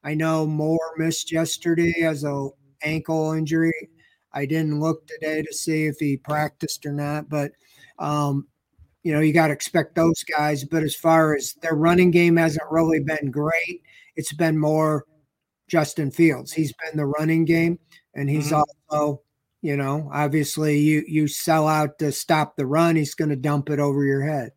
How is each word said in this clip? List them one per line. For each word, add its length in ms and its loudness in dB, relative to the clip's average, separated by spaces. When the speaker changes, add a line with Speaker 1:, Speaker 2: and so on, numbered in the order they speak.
Speaker 1:
I 100 -4
know 300 0
Moore 540 0
missed 340 -2
yesterday 680 0
as 220 -2
a 240 -4
ankle 500 -2
injury. 560 0
I 100 -4
didn't 360 -2
look 260 -2
today 340 -4
to 140 -8
see 320 -2
if 140 -4
he 180 -2
practiced 640 -6
or 80 -6
not, 380 -6
but, 220 -4
um, 500 -2
you 120 -2
know, 60 2
you 120 4
gotta 220 4
expect 400 -4
those 300 2
guys. 400 -2
But 180 -2
as 140 -4
far 380 4
as 280 -4
their 140 0
running 340 6
game 260 6
hasn't 340 0
really 300 2
been 300 -4
great, 520 -4
it's 160 -8
been 260 0
more 480 0
Justin 420 -2
Fields. 400 2
He's 220 -2
been 240 -10
the 80 -2
running 400 0
game, 340 2
and 160 -4
he's 220 -2
Speaker 2:
Mm-hmm. 100 2
Speaker 1:
also, 300 -2
you 160 -2
know, 340 -4
obviously 680 0
you, 280 4
you 220 0
sell 400 2
out 300 0
to 120 0
stop 460 0
the 80 -2
run, 320 2
he's 180 0
gonna 220 -2
dump 320 -2
it 100 -2
over 240 0
your 200 2
head. 340 -4